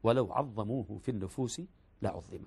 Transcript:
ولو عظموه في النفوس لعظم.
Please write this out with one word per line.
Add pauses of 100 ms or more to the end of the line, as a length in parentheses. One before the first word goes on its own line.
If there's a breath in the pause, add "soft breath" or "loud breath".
ولو
عظموه
في
النفوس (400)
لعظم.